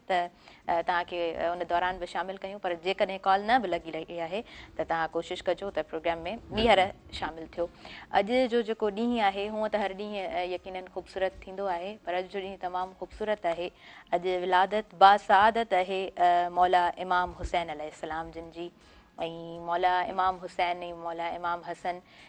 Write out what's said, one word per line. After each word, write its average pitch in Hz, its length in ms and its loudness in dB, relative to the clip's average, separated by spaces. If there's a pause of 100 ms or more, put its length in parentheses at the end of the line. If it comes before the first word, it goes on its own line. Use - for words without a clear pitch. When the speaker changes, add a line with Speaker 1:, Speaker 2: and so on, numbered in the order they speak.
Speaker 1:
ته، 175 240 0 (380)
ا، 170 140 2
توهان 175 220 0
کي، 175 160 -4 (160)
ا، 170 160 0
ان 175 180 -4
دوران 180 280 0
به 175 80 -6
شامل 190 300 -6
ڪيون، 196 260 -10
پر 180 120 -2 (100)
جيڪڏهن 190 380 2
ڪال 196 180 4
نه 220 180 4
به 202 100 0
لڳي 170 240 -4
رهي 165 280 -8
آهي، 175 220 -4 (340)
ته 160 80 -2
توهان 165 280 -2
ڪوشش 170 300 -4
ڪجو 185 280 -2
ته 156 200 -2
پروگرام ۾ 165 280 -2 (360)
ٻيهر 214 240 6
Speaker 2:
بلڪل. - 340 0
Speaker 1:
شامل 160 400 -8
ٿيو. 170 140 -2 (440)
اڄ 202 200 2 (200)
جو 240 100 2
جيڪو 220 300 -2
ڏينهن 233 300 0
آهي، 202 300 0
هوئن 214 200 -2
ته 208 80 0
هر 196 140 -2
ڏينهن، 202 380 -6
ا، 175 100 -2
يقينن 185 440 -6 (100)
خوبصورت 190 480 -4
ٿيندو 196 240 -8
آهي، 185 380 -4
پر 175 100 -4
اڄ 185 180 -4
جو 202 80 -4
ڏينهن 190 200 -8
تمام 185 380 -6
خوبصورت 208 480 -6
آهي. 170 240 -2 (400)
اڄ 175 160 0 (160)
ولادت 185 520 2
باسعادت 208 800 6
آهي، 190 440 0
ا، 175 320 4
مولا 175 420 4 (120)
امام 180 380 0
حسين 170 300 -2
عليه 151 240 -8
السلام 165 360 -6
جن 165 200 -12
جي. ۽ 170 200 -10 (880)
مولا 180 500 2
امام 185 340 2
حسين ۽ 175 360 -2 (160)
مولا 170 300 -6 (100)
امام 175 240 -4 (100)
حسن، 175 280 -6 (300)